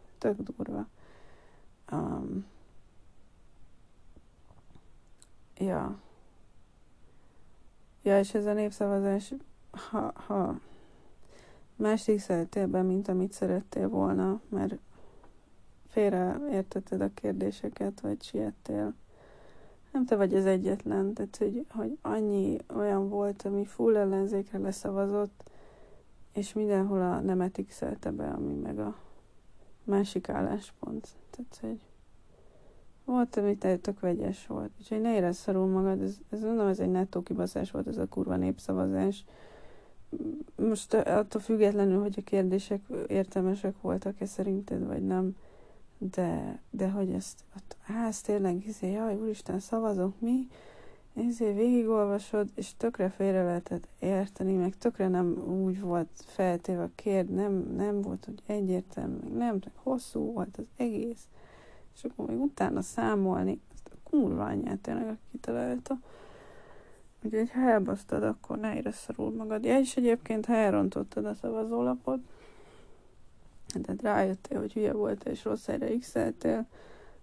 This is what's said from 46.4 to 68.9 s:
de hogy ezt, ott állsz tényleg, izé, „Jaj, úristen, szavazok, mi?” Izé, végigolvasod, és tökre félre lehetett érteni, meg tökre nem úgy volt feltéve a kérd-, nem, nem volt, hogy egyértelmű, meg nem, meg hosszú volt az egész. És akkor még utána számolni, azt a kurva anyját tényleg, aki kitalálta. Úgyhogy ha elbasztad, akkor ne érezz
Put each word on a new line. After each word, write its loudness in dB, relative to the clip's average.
de 0
hogy 0
ezt, -6
ott -16
állsz -2
tényleg, 2
izé, -4
„Jaj, 0
úristen, -2
szavazok, 0
mi?” 2
Izé, 2
végigolvasod, 4
és -8
tökre 0
félre 2
lehetett -2
érteni, 0
meg 2
tökre 2
nem 4
úgy 0
volt 0
feltéve 0
a -4
kérd-, 2
nem, 2
nem 2
volt, -6
hogy -12
egyértelmű, -2
meg -8
nem, 0
meg -4
hosszú -2
volt -4
az -8
egész. -2
És -12
akkor -6
még -2
utána 0
számolni, 0
azt -18
a -18
kurva 4
anyját -2
tényleg, -4
aki -6
kitalálta. -4
Úgyhogy 0
ha 0
elbasztad, 4
akkor -2
ne -2
érezz -4